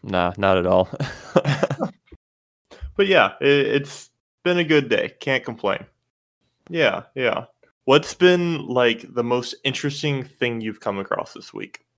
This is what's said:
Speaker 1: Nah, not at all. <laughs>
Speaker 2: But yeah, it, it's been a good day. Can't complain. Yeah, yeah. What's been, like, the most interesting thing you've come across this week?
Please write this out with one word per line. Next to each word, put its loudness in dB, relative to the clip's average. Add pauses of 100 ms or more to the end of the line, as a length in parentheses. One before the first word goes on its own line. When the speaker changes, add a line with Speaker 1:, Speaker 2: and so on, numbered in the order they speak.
Speaker 1:
Nah, 0
not 4
at 0
all. 4
<laughs> -2 (1080)
Speaker 2:
But 2
yeah, 4
it, 2
it's -4 (360)
been 2
a 2
good 2
day. -2
Can't -2
complain. -4 (840)
Yeah, 0 (100)
yeah. -2 (400)
What's 4
been, 2
like, 0
the -2
most -2 (120)
interesting -4
thing -6
you've -8
come -4
across -6
this -20
week? -14 (120)